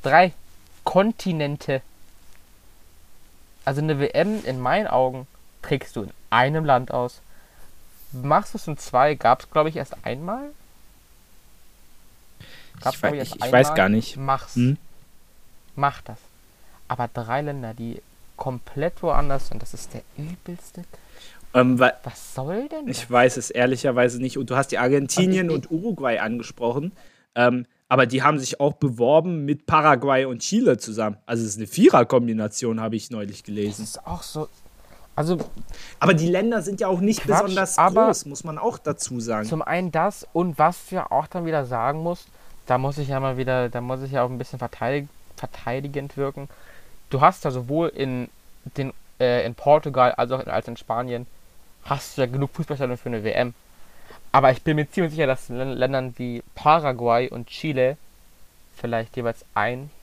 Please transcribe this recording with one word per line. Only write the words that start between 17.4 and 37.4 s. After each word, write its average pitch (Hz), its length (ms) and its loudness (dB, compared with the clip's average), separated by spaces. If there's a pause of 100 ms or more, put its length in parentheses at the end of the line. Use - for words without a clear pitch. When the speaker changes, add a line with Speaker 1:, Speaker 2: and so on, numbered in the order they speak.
Speaker 1:
Länder, 131 320 -8
die 117 260 -10 (360)
komplett 139 640 -6
woanders 147 460 4
sind, - 160 -2
das 113 120 -8
ist - 200 -14
der 113 80 -12 (160)
übelste. 175 640 -14 (720)
Speaker 2:
Ähm, 127 240 6
wa-, 131 140 6 (100)
Speaker 1:
Was - 320 -14
soll 190 340 -6
denn 311 200 -10
Speaker 2:
ich - 140 -6
Speaker 1:
das? - 100 -14
Speaker 2:
weiß 123 240 6
es 120 140 -8
ehrlicherweise 123 680 2
nicht. 127 180 -4
Und 120 120 -6
du 127 60 0
hast 135 160 0
die 160 60 0
Argentinien 170 720 2
Speaker 1:
Und 147 160 -2
ich, - 40 -16
Speaker 2:
und 160 80 -2
Uruguay 139 400 -2
angesprochen. 120 720 -4 (460)
Ähm, 123 280 4 (240)
aber 131 180 6
die 127 180 -2
haben 151 160 4
sich - 180 -6
auch 143 140 2
beworben 147 720 2
mit 143 220 -2
Paraguay 139 580 4
und 123 160 -6
Chile 202 380 2
zusammen. 107 380 -4 (100)
Also 117 180 -2
es 107 60 -4
ist 104 80 -8
eine 107 100 -8
Viererkombination, 117 1120 4
habe 110 160 -4
ich - 160 -8
neulich 101 320 -10
gelesen. 104 380 -4
Speaker 1:
Das 107 80 -10
ist - 140 -14
auch - 200 -10
so. - 240 -8 (640)
Also 165 240 0 (600)
Speaker 2:
Aber 170 140 6
die 165 140 2
Länder 208 320 2
sind 196 200 -6
ja 196 80 0
auch 180 120 0
nicht 208 220 2
Speaker 1:
Quatsch, 196 200 2